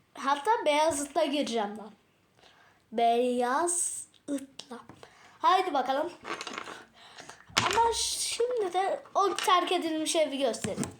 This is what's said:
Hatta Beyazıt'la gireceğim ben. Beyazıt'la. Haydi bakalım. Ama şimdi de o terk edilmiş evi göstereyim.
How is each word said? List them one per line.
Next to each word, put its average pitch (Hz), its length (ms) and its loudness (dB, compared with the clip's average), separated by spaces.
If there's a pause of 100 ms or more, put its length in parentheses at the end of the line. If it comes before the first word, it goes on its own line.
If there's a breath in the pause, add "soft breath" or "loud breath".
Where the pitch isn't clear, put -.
(240)
Hatta 285 260 0 (140)
Beyazıt'la 302 600 2
gireceğim 226 540 -2
ben. 208 120 -14 (1000 soft breath)
Beyazıt'la. 247 1900 0 (600 loud breath)
Haydi 370 360 4
bakalım. 277 380 0 (1500 loud breath)
Ama 453 280 2
şimdi 466 800 -2
de 370 300 -2 (120)
o 381 220 2
terk 359 360 4
edilmiş 311 440 -2
evi 277 220 0
göstereyim. 220 600 -2